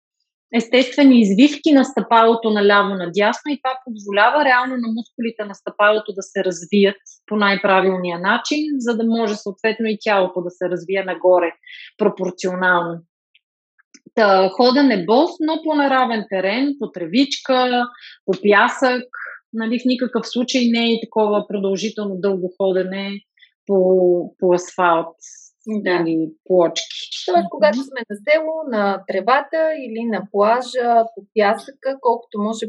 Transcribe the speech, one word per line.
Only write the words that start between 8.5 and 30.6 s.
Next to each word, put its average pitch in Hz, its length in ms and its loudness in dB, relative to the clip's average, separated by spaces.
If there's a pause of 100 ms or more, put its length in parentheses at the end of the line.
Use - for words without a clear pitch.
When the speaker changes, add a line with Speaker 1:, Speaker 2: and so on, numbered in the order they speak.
Speaker 1:
за 233 180 -2
да 226 100 -2
може 226 280 0
съответно 220 520 -4
и 214 140 -4
тялото 185 420 0
да 175 80 -8
се 180 200 -8
развие 180 340 -4
нагоре 180 480 2 (460)
пропорционално. 180 1000 -2 (1160)
Та, 190 340 4
ходене 247 580 2
бос, 277 240 4 (100)
но 320 240 -2
по 311 100 -2
неравен 254 560 0
терен, 214 480 -2
по 214 120 -8
тревичка, 247 960 -2 (400)
по 196 60 -2 (100)
пясък, 240 600 2 (480)
нали, 226 260 -4
в - 60 -8
никакъв 247 440 -2
случай 247 420 -2
не 233 140 0
е 233 80 2
и 226 120 0
такова 208 440 -2
продължително 196 720 -4
дълго 185 420 -4
ходене 190 500 -2 (560)
по, 196 100 0 (600)
по 180 160 2
асфалт 175 600 0 (680)
Speaker 2:
Да. 185 60 -2 (160)
Speaker 1:
или 160 220 -2 (180)
плочки. 170 500 0 (300)
Speaker 2:
Тоест, 349 240 0
когато 285 280 0
Speaker 1:
Мгм. 269 100 -8
Speaker 2:
сме 262 120 -10 (100)
на 208 60 -8 (100)
село, 311 280 0 (200)
на 196 340 -2
тревата 269 540 0 (220)
или 220 180 -8 (120)
на 180 60 -4 (120)
плажа, 240 560 0 (260)